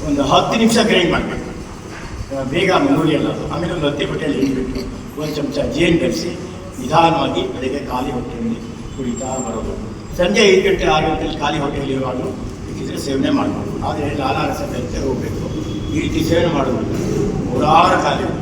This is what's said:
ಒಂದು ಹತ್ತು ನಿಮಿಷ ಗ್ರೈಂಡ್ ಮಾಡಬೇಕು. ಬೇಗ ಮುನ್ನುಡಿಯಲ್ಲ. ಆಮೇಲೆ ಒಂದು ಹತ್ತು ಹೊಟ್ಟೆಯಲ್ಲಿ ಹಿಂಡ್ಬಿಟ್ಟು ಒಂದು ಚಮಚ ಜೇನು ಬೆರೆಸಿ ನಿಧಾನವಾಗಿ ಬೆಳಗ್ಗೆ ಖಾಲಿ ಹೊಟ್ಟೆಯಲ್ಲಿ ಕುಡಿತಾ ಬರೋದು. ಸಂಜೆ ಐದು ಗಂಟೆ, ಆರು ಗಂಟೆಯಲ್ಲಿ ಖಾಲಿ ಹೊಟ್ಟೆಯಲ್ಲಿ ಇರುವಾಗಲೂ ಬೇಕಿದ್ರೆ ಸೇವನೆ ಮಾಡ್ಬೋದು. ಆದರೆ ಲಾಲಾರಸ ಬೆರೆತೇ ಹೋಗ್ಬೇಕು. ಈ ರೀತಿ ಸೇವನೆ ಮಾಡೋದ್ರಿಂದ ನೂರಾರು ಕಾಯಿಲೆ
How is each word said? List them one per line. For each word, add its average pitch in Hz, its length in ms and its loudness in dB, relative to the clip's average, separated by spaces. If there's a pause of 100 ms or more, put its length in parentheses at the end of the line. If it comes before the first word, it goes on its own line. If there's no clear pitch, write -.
ಒಂದು 143 160 2
ಹತ್ತು 175 360 4
ನಿಮಿಷ 233 240 6
ಗ್ರೈಂಡ್ 180 280 4
ಮಾಡಬೇಕು. 120 360 -2 (1040)
ಬೇಗ 185 200 2
ಮುನ್ನುಡಿಯಲ್ಲ. 151 580 4 (240)
ಆಮೇಲೆ 170 200 -2
ಒಂದು 156 140 -2
ಹತ್ತು - 200 -2
ಹೊಟ್ಟೆಯಲ್ಲಿ 135 340 -2
ಹಿಂಡ್ಬಿಟ್ಟು 127 400 -2 (400)
ಒಂದು 147 140 -4
ಚಮಚ 143 240 -2 (160)
ಜೇನು 170 240 4
ಬೆರೆಸಿ 117 320 -2 (500)
ನಿಧಾನವಾಗಿ 165 600 2
ಬೆಳಗ್ಗೆ 135 380 -4
ಖಾಲಿ 135 320 -4
ಹೊಟ್ಟೆಯಲ್ಲಿ 117 460 -4 (400)
ಕುಡಿತಾ - 400 -4
ಬರೋದು. - 360 -4 (440)
ಸಂಜೆ 208 240 4
ಐದು 190 200 8
ಗಂಟೆ, 185 240 2
ಆರು 156 220 4
ಗಂಟೆಯಲ್ಲಿ 151 320 -2
ಖಾಲಿ 156 200 0
ಹೊಟ್ಟೆಯಲ್ಲಿ 139 340 -2
ಇರುವಾಗಲೂ 131 360 -4 (320)
ಬೇಕಿದ್ರೆ - 380 -8
ಸೇವನೆ 139 300 0
ಮಾಡ್ಬೋದು. - 420 0 (140)
ಆದರೆ 147 320 -2
ಲಾಲಾರಸ 135 440 0 (100)
ಬೆರೆತೇ - 360 -4
ಹೋಗ್ಬೇಕು. - 380 -2 (480)
ಈ 151 60 2
ರೀತಿ 156 300 0
ಸೇವನೆ 170 240 4
ಮಾಡೋದ್ರಿಂದ 127 440 0 (480)
ನೂರಾರು 165 580 4
ಕಾಯಿಲೆ 135 240 0 (140)